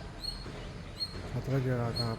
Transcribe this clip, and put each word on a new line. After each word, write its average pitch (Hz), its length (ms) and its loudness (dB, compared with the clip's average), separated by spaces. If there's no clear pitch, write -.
కథలోకి, 131 340 4
ఆ, 120 300 4
ఆ 117 180 2